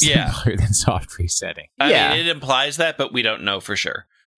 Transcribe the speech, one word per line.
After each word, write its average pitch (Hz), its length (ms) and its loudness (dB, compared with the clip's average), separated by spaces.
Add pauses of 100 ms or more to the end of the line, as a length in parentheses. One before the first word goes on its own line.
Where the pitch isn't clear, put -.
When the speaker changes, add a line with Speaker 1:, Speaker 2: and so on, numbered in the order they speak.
Speaker 1:
Yeah. 135 300 2
Speaker 2:
simpler 104 260 0
<laughs> - 80 2
than - 100 2
soft - 440 -2
resetting. 85 480 -4 (140)
Speaker 1:
I 143 100 4
Speaker 3:
Yeah. 110 200 4
Speaker 1:
mean, 160 100 0
it 170 80 0
implies 139 480 0
that, 165 220 0
but 147 140 -2
we 123 100 0
don't 110 200 0
know 98 160 -2
for 101 160 -6
sure. - 320 -4 (300)